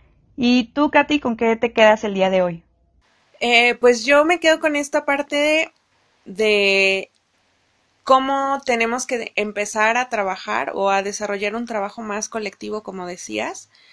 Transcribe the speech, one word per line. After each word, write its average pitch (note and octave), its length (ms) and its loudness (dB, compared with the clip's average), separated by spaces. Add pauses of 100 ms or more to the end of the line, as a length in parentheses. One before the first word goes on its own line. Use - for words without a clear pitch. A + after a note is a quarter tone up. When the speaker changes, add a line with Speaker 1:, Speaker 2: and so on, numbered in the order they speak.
(360)
Speaker 1:
¿Y B3 380 2
tú, D4 180 0
Katy, D4 280 2
con A#3 160 -4
qué A3+ 200 0
te A#3 180 -2
quedas G#3+ 300 6
el G3+ 100 -4
día F#3+ 160 2
de F#3 120 2
hoy? F3 220 -4 (760)
Speaker 2:
Eh, A#3+ 360 4
pues A#3+ 300 4
yo C#4+ 200 4
me E4+ 140 2
quedo D#4+ 200 2
con D#4 160 -2
esta D4 300 -4
parte C#4 680 0 (540)
de G3 880 0 (920)
cómo C4+ 640 2
tenemos A#3 400 -2
que A#3+ 300 -6
empezar G#3 600 -2
a B3 120 -2
trabajar G#3+ 640 -4
o G3 160 0
a G3 140 2
desarrollar G#3 520 -6
un A#3+ 100 -8
trabajo G#3+ 360 -6
más G3+ 280 -8
colectivo, G#3 540 -10
como F#3 220 -12
decías. G#3+ 640 -10 (220)